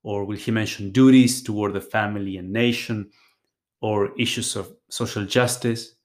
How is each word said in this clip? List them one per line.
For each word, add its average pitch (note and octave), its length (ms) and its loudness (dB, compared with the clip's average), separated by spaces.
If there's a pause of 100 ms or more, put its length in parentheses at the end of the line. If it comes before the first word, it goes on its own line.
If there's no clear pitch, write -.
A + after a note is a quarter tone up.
Or G2+ 220 -4
will G#2 120 -8
he - 120 -8
mention G#2+ 420 -4
duties C3 520 6
toward G#2 300 -4
the G2 80 -4
family G#2 560 -4
and F#2 140 -10
nation? A#2 600 -2 (680)
Or G#2 380 -2
issues A#2 360 -4
of G2 160 -8 (180)
social A2+ 360 -4
justice? A#2+ 800 -2